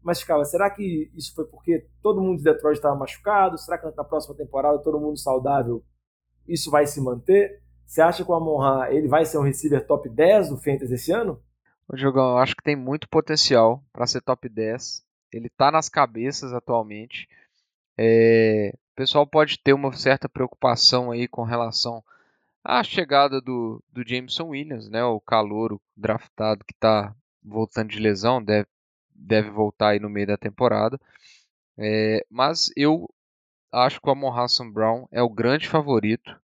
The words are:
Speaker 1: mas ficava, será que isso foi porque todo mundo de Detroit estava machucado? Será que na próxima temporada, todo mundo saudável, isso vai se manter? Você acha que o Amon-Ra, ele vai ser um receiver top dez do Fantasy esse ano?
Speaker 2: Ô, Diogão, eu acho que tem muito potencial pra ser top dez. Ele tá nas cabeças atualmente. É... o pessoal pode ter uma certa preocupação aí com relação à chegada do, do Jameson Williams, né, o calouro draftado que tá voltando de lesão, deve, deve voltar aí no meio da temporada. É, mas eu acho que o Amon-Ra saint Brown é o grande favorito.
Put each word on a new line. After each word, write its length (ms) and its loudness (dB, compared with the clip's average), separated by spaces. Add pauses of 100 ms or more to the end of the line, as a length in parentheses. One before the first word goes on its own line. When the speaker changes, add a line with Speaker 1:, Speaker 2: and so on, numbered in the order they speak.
Speaker 1:
mas 180 -2
ficava, 240 0
será 240 0
que 460 -6
isso 180 -14
foi 120 -6
porque 400 -2 (160)
todo 200 2
mundo 160 0
de 60 -8
Detroit 340 4
estava 180 0
machucado? 640 0
Será 200 -6
que 80 -10 (100)
na 80 -8
próxima 320 -6
temporada, 440 0
todo 200 -2
mundo 180 -6
saudável, 680 -2 (640)
isso 220 -4
vai 160 4
se 160 -6
manter? 600 2 (240)
Você 140 -4
acha 240 4
que 80 -2
o 20 4
Amon-Ra, 600 0
ele 140 2
vai 180 4
ser 120 -4
um 40 0
receiver 440 0
top 220 0
dez 420 4
do 80 -8
Fantasy 360 -4
esse 180 -4
ano? 300 -4 (480)
Speaker 2:
Ô, 60 -10
Diogão, 360 2
eu 60 2
acho 180 2
que 80 -20
tem 120 0
muito 340 -8
potencial 840 4
pra 160 -6
ser 140 -4
top 260 -4
dez. 560 -8 (280)
Ele 180 -12
tá 220 2
nas 180 0
cabeças 640 -2
atualmente. 760 -6 (680)
É... 720 4 (220)
o 20 -20
pessoal 320 0
pode 320 2
ter 140 4
uma 200 0
certa 360 0
preocupação 840 0
aí 160 -4
com 160 -8
relação 580 -4 (640)
à 180 0
chegada 600 0
do, 500 -6
do 160 -10
Jameson 420 -8
Williams, 400 -10
né, 140 -2
o 160 0
calouro 640 -2 (160)
draftado 680 -4
que 160 -20
tá 340 2 (300)
voltando 460 -6
de 100 -12
lesão, 440 0
deve, 240 0 (480)
deve 340 0
voltar 400 0
aí 100 2
no 100 -8
meio 180 -4
da 100 -2
temporada. 640 0 (800)
É, 520 0
mas 460 -2
eu 340 0 (600)
acho 300 0
que 80 -2
o 20 2
Amon-Ra 380 -2
saint 220 -4
Brown 400 -2
é 120 0
o 60 0
grande 380 0
favorito. 720 -2 (120)